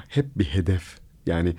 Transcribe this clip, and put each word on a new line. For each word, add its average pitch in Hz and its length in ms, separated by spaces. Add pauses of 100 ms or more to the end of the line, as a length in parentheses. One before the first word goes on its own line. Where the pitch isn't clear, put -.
Hep 143 300
bir 98 60
hedef. 92 540 (280)
Yani 87 320